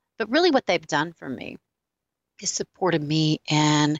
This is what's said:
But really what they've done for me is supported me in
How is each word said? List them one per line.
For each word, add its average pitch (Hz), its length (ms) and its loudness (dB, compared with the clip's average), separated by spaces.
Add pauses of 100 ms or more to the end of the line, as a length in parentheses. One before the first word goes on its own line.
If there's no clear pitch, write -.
(180)
But 202 120 -6
really 320 220 2
what 269 160 0
they've 160 200 -2
done 156 240 -2
for 165 160 -18
me - 300 -12 (840)
is 196 100 -8
supported 165 540 -2
me 156 360 0 (100)
in 151 500 2